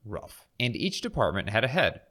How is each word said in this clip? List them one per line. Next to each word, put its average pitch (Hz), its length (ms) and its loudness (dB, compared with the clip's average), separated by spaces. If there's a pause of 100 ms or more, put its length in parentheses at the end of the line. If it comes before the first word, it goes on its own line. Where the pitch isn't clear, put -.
rough. - 440 -12 (100)
And 120 160 0
each - 260 -2
department 98 480 0
had 110 140 2
a 127 60 0
head 131 320 2 (100)